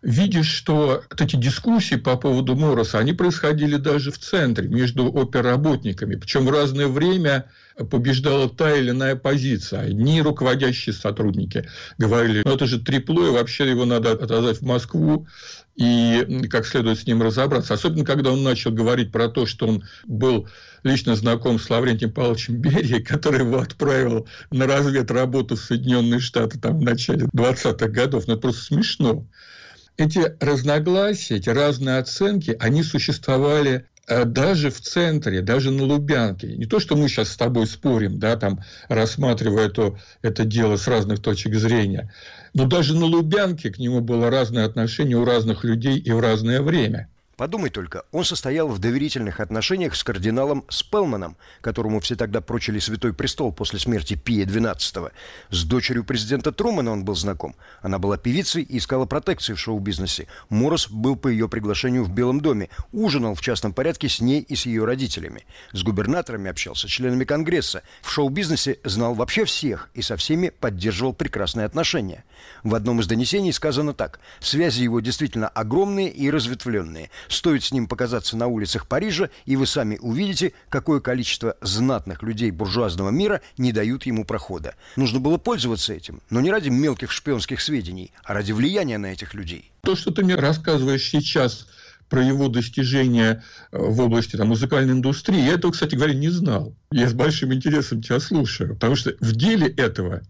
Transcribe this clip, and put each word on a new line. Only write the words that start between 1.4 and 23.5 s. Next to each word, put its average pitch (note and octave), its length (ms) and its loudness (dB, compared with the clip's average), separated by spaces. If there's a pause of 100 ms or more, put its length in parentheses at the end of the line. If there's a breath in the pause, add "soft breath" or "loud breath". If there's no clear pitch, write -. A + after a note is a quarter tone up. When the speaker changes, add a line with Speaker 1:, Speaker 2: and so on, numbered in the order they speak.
Speaker 1:
по B2+ 200 2
поводу B2+ 400 2
Морриса, C3 440 2
они A#2 140 2
происходили D3+ 640 2
даже C#3+ 340 0
в - 80 -16
центре, B2 500 0
между B2 380 2
оперработниками. B2+ 1080 0
Причём - 300 0
в C3+ 60 4
разное C#3+ 360 2
время D3+ 640 2 (400 loud breath)
побеждала C3+ 580 2
та D#3 260 2
или B2+ 180 4
иная C3 260 0
позиция. C3 640 0
Одни A2+ 400 4
руководящие B2+ 720 2
сотрудники G#2 760 -2 (300 loud breath)
говорили: A2 480 4
«Ну C#3 80 4
это C3 140 2
же A#2 120 0
трепло, D3 480 2
и C#3+ 40 4
вообще A#2+ 380 2
его B2 140 2
надо A#2+ 280 2
отозвать A#2 480 0
в - 60 -8
Москву D3+ 640 0 (480 loud breath)
и, A#2+ 500 4
м, C3 220 -4
как A2+ 180 0
следует A2+ 340 0
с - 60 -14
ним A#2 160 2
разобраться». A#2+ 520 2
Особенно, D#3 320 0
когда C#3 260 2
он C3+ 120 2
начал B2+ 280 0
говорить A2+ 400 0
про A2+ 160 2
то, A2+ 180 0
что - 220 -4
он G#2+ 160 0 (220 loud breath)
был A#2 420 0 (360 loud breath)
лично C3 340 2
знаком A2+ 420 0
с - 100 -8
Лаврентием A#2 440 0
Павловичем A#2+ 480 -2
Берией, C3+ 420 2
который D3+ 380 0
его B2+ 180 2